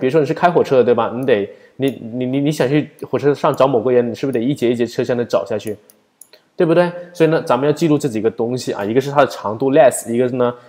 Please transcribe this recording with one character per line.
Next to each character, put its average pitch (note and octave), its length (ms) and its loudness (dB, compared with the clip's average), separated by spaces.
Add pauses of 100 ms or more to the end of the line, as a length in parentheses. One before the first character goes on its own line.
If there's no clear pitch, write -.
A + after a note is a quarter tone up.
比 A#2+ 40 -2
如 C3 60 0
说 D#3+ 80 4
你 C#3 80 0
是 D3+ 60 -2
开 F3 180 2
火 D3+ 100 4
车 C3 180 2
的， A#2 40 6
对 A#2+ 100 4
吧？ A2 220 0
你 C3 100 -6
得， G#2 240 0 (280)
你， C3 140 -2 (220)
你， B2+ 120 -6
你， C3+ 160 -2
你 D3 100 0
想 D3+ 160 0
去 D3 220 0 (200)
火 C3 80 -2
车 C#3 160 2
上 C3+ 220 0
找 C3 100 4
某 C3+ 160 2
个 B2 80 -2
人， B2 220 2
你 - 20 -8
是 C#3+ 120 -8
不 C3+ 80 -2
是 A#2+ 40 -2
得 A2+ 60 -2
一 C#3 100 0
节 A#2+ 160 0
一 B2+ 60 2
节 A#2 100 0
车 - 160 -6
厢 B2 140 -2
的 A#2+ 80 -2
找 A#2 220 -2
下 A2 120 -6
去？ G#2 200 -8 (800)
对 F3+ 100 2
不 D#3+ 80 2
对？ F3 180 2 (220)
所 D#3+ 120 2
以 D#3 40 4
呢， D#3 120 0
咱 B2 160 0
们 C#3+ 100 0
要 D3+ 40 2
记 D#3+ 160 0
住 D3+ 100 2
这 D3 100 -2
几 G#2+ 140 -4
个 A2 80 2
东 A#2+ 280 -4
西 A#2+ 160 -6
啊， G2+ 100 -6
一 G#2 100 -4
个 B2+ 80 4
是 C#3 80 -4
它 C#3+ 120 2
的 B2+ 60 4
长 G#2+ 300 -8
度 C3+ 140 0
less， C3+ 400 4
一 A#2 60 -2
个 B2+ 120 2
呢 B2 240 -2 (160)